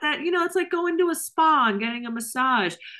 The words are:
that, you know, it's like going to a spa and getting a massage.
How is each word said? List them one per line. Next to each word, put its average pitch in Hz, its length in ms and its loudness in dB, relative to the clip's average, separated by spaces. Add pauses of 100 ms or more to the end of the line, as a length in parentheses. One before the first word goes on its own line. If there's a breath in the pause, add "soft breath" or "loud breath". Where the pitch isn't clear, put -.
that, 302 200 -2
you 339 100 -2
know, 349 120 2
it's 359 120 -2
like 349 160 -2
going 339 260 0
to 349 140 4
a 320 40 -2
spa 311 520 2
and 202 120 0
getting 240 280 -6
a 233 40 -6
massage. 233 640 0 (240 loud breath)